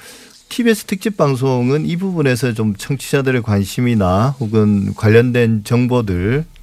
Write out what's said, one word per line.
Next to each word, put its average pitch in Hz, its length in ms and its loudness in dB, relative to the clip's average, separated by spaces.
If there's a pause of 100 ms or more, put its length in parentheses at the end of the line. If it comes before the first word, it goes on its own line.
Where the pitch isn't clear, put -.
(520)
티비에스 226 320 0
특집 208 320 -6
방송은 135 720 0
이 160 100 -4
부분에서 143 580 0
좀 107 220 -2
청취자들의 131 640 -2
관심이나 107 960 0
혹은 104 580 0
관련된 113 680 4
정보들, 120 800 0 (200)